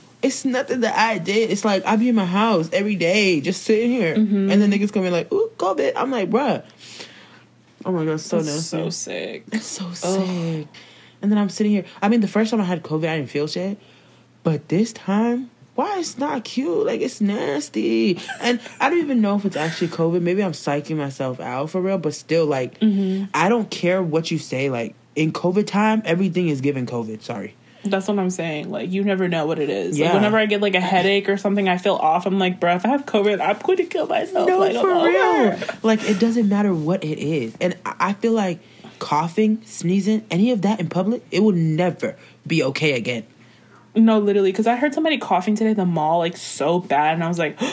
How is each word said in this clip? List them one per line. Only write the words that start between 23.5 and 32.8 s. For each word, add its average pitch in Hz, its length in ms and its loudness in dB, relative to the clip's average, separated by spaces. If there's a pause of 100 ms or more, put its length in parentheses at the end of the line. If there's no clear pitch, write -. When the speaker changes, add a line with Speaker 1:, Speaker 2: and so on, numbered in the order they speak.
Speaker 1:
care 185 320 0
what 160 280 -2
you 165 60 0
say. 135 320 -4
Like, 120 240 -4 (220)
in 156 180 0
covid 185 340 0
time, 214 380 2
everything 180 420 0
is 139 140 0
given 135 240 0
covid. 113 380 -8
Sorry. 117 320 -10 (280)
Speaker 2:
That's 190 240 0
what 202 120 0
I'm 185 100 0
saying. 165 400 -6
Like, - 220 -8
you 196 120 0
never 190 240 0
know 165 200 0
what 160 100 -2
it 143 140 -2
is. 143 280 -2
Like, 160 100 2
Speaker 1:
Yeah. 185 40 4
Speaker 2:
whenever 208 240 4
I 214 80 4
get, 208 160 0
like, 196 140 2
a 190 40 2
headache 190 480 2
or 196 80 2
something, 196 320 0
I 180 120 2
feel 190 160 2
off. 165 320 2
I'm 190 100 2
like, 185 220 0
"Bruh, 175 160 4
if 180 100 -2